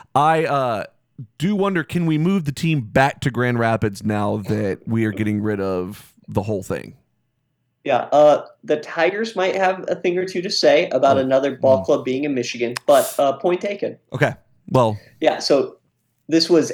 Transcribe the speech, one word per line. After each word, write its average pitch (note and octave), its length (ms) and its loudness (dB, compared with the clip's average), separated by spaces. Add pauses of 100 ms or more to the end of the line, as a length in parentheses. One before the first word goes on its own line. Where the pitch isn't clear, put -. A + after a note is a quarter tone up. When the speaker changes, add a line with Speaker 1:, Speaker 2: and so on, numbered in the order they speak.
(140)
Speaker 1:
I, D#3 320 2
uh, B2+ 380 -2 (540)
do G3 160 -2
wonder, F#3+ 300 0
can F3 220 -2
we D#3 120 2
move F3+ 260 2
the C#3 80 -4
team D#3+ 300 0
back C3 380 0
to C#3 100 0
Grand A#2+ 280 0
Rapids A2+ 460 0
now G#2 340 -2 (100)
that G#2+ 380 -4
we A2+ 200 0
are G#2+ 60 0
getting G#2+ 280 -2
rid G#2 200 -2
of F#2+ 520 -4 (160)
the G#2+ 140 -2
whole G2 220 -4
thing? C#2+ 320 -8 (880)
Speaker 2:
Yeah, B2+ 280 -2
uh, D3 320 6 (200)
the D3+ 160 0
Tigers F#3+ 560 -2
might F#3 180 0
have F#3 340 -2
a - 60 -2
thing F3 240 -2
or F#3 80 -2
two F3+ 160 -6
to G3 80 -6
say D#3+ 400 2
about C3+ 280 2
Speaker 1:
Oh. - 20 2
Speaker 2:
another C3 360 0
ball C3 240 2
Speaker 1:
Mm. C3 40 -8
Speaker 2:
club C3+ 200 0
being C3 200 -4
in D3 100 -2
Michigan, A#2+ 400 -4 (120)
but, C3+ 320 4
uh, C3+ 200 2
point F3+ 240 -2
taken. - 340 -6 (160)
Speaker 1:
Okay, C3 220 0 (340)
well. A2+ 300 2 (220)
Speaker 2:
Yeah, D3+ 180 2
so - 380 0 (520)
this D#3+ 220 2
was D#3+ 240 4